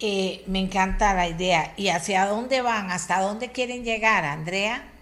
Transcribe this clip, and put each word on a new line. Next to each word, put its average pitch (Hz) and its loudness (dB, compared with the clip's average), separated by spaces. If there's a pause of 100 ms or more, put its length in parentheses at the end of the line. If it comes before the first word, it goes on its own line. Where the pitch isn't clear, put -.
Eh, 190 -2
me 185 -2
encanta 190 2
la 175 2
idea. 170 0
¿Y 196 -2
hacia 185 2
dónde 247 0
van? 214 -2
¿Hasta 180 0
dónde 214 -2
quieren 247 -4
llegar, 220 2
Andrea? 180 -4 (120)